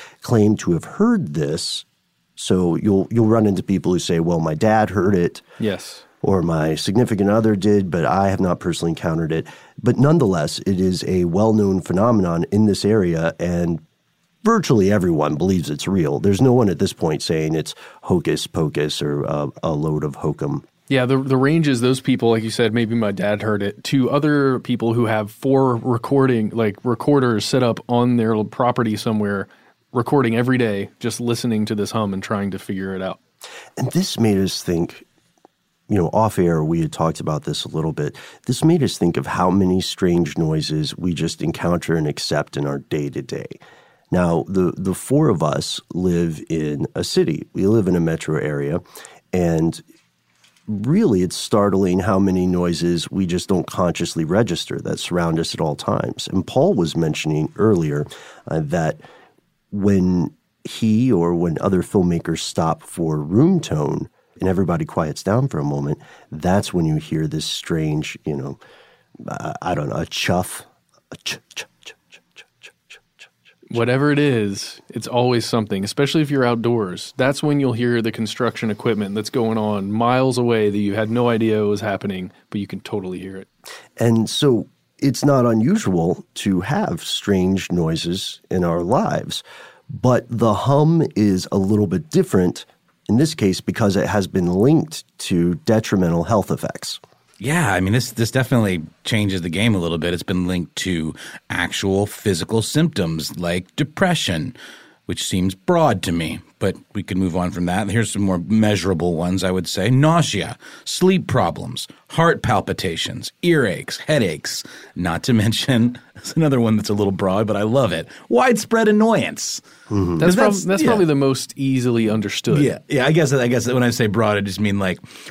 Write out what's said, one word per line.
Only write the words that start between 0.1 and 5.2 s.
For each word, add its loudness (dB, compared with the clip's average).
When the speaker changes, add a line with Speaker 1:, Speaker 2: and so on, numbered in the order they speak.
Speaker 1:
claim 4
to -2
have -2
heard 0
this. -4
So 2
you'll, 2
you'll 2
run 4
into 0
people 0
who 2
say, 0
"Well, 0
my -2
dad 2
heard 2
it." 0